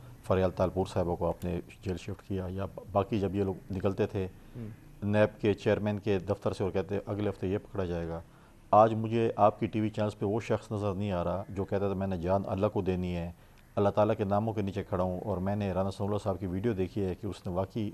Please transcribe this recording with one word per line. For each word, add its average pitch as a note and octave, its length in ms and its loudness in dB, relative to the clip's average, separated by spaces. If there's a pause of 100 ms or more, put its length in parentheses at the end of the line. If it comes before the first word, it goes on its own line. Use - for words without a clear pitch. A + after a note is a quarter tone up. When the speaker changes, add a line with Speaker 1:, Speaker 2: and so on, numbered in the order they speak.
(240)
Speaker 1:
फरियाल F#2 260 4
तालपुर F2+ 360 0
साहिबा F2 280 -2
को E2+ 140 0
आपने F2 340 -4 (220)
जेल F#2 120 -4
शिफ्ट G2 240 -10
किया, F#2 280 -6
या F#2+ 180 -6
ब-, - 260 -12
बाकी G2+ 280 2
जब F#2+ 140 0
ये G2+ 100 2
लोग F#2+ 120 -2 (160)
निकलते G2 340 0
थे F#2+ 180 -2
Speaker 2:
हम्म। A2 480 -12 (320)
Speaker 1:
नैब G#2 240 6
के G#2 260 2
चेयरमैन G#2 440 0
के G2 200 2
दफ्तर F#2+ 340 -2
से G#2 120 -2
और F2+ 60 0
कहते, G2 380 -2
"अगले G2+ 200 -2
हफ्ते F#2+ 220 -2
ये G2+ 80 0
पकड़ा - 260 -6
जाएगा।" E2+ 380 -4 (520)
आज A2 200 10
मुझे A2+ 440 0
आपकी G#2+ 280 4
टीवी G#2+ 240 0
चैनल्स G#2+ 240 0
पे A2 120 -2
वो G#2+ 140 0
शख्स - 320 -2
नज़र G2+ 220 0
नहीं G2+ 180 -2
आ F2 100 0
रहा F#2 280 -2
जो G2 140 -4
कहता G2 260 0
था, G2 40 -2
"मैंने F#2+ 240 -2
जान F#2+ 260 2
अल्लाह G2+ 260 0
को G#2 120 0
देनी F2+ 300 0
है, F2 220 -4 (420)
अल्लाह G3+ 160 4
ताला G#2+ 220 4
के A2 100 -2
नामों G#2 280 0
के G2+ 100 -2
नीचे F#2+ 200 -4
खड़ा F#2 220 -2
हूँ F2+ 160 -2
और F#2+ 180 -4
मैंने G2 340 -2
राना F#2+ 180 0
सनाउल्लाह G2+ 280 -2
साहब F#2+ 200 -2
की F#2+ 80 -6
वीडियो G2 280 0
देखी F#2+ 260 -2
है F#2 140 0
कि G#2 120 -8
उसने F#2 260 -8
वाकई G2 420 -4